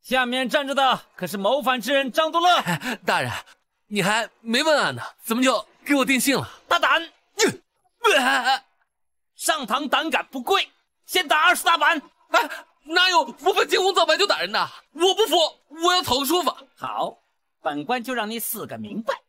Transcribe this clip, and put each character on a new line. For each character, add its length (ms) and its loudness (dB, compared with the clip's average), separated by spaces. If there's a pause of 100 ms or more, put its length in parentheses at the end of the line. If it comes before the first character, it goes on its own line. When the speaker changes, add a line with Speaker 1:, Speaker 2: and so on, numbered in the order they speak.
Speaker 1:
下 220 -2
面 240 -4
站 160 0
着 80 -6
的 300 2 (140)
可 100 -8
是 100 -8
谋 240 0
反 200 0
之 120 -4
人 200 0
张 180 0
多 100 0
乐。 180 4
Speaker 2:
哎， 460 -4
大 160 0
人， 80 -2 (600)
你 120 -4
还 300 0 (100)
没 220 -2
问 180 2
案 140 0
呢， 80 -10 (220)
怎 120 -2
么 60 0
就 240 0 (180)
给 120 0
我 80 2
定 160 0
性 180 0
了？ 100 -6 (200)
Speaker 1:
大 100 2
胆！ 240 2
Speaker 2:
哎， 500 -2 (640)
哎， 280 2 (100)
哎。 100 -6 (680)
Speaker 1:
上 320 -4
堂 220 -4
胆 200 0
敢 220 -2
不 100 -10
跪， 300 0 (360)
先 200 -2
打 140 2
二 160 4
十 80 -8
大 120 4
板！ 240 2 (300)
Speaker 2:
哎， 180 2 (360)
哪 260 2
有 140 4
不 280 -2
分 160 0
青 140 0
红 100 2
皂 140 4
白 100 2
就 120 2
打 100 0
人 140 -4
的？ 180 -2 (220)
我 200 2
不 140 2
服， 100 0 (480)
我 80 4
要 80 2
讨 200 -2
个 40 -4
说 160 0
法。 160 -2 (200)
Speaker 1:
好， 420 -6 (420)
本 240 -6
官 160 -2
就 140 -8
让 160 -4
你 80 -8
死 260 -8
个 140 -12
明 240 -10
白。 100 -4 (160)